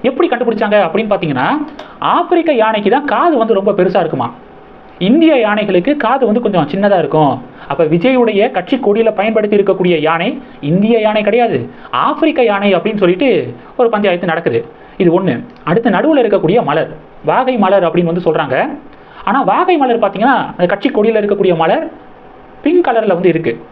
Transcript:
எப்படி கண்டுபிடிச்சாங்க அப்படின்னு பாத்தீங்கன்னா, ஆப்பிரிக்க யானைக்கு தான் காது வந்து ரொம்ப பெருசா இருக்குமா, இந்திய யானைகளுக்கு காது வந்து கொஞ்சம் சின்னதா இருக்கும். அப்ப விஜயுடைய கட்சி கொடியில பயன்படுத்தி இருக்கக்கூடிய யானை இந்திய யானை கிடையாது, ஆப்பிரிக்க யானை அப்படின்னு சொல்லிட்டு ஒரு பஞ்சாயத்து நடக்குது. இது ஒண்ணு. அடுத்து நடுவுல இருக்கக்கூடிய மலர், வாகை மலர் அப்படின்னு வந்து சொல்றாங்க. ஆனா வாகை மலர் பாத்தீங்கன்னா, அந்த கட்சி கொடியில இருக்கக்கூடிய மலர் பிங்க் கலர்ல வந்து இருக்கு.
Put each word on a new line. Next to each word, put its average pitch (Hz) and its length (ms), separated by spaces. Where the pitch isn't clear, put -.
எப்படி 277 280
கண்டுபிடிச்சாங்க 220 480
அப்படின்னு 202 360
பாத்தீங்கன்னா, 151 340
ஆப்பிரிக்க 330 540
யானைக்கு 214 360
தான் 196 160
காது 269 320
வந்து 220 160
ரொம்ப 196 180
பெருசா 180 280
இருக்குமா, 143 340
இந்திய 302 360
யானைகளுக்கு 214 640
காது 262 280
வந்து 220 160
கொஞ்சம் 202 260
சின்னதா 196 300
இருக்கும். 147 520
அப்ப 160 160
விஜயுடைய 220 680
கட்சி 190 260
கொடியில 214 380
பயன்படுத்தி 208 420
இருக்கக்கூடிய 180 420
யானை 165 420
இந்திய 202 380
யானை 214 240
கிடையாது, 202 460
ஆப்பிரிக்க 269 520
யானை 202 320
அப்படின்னு 208 220
சொல்லிட்டு 180 560
ஒரு 240 120
பஞ்சாயத்து 196 380
நடக்குது. 160 380
இது 170 240
ஒண்ணு. 127 220
அடுத்து 226 260
நடுவுல 262 300
இருக்கக்கூடிய 208 440
மலர், 143 260
வாகை 240 320
மலர் 196 260
அப்படின்னு 170 300
வந்து 180 80
சொல்றாங்க. 160 480
ஆனா 254 180
வாகை 311 360
மலர் 247 220
பாத்தீங்கன்னா, 208 360
அந்த - 200
கட்சி 202 240
கொடியில 214 300
இருக்கக்கூடிய 196 360
மலர் 220 360
பிங்க் 349 240
கலர்ல 220 260
வந்து 180 160
இருக்கு. 160 300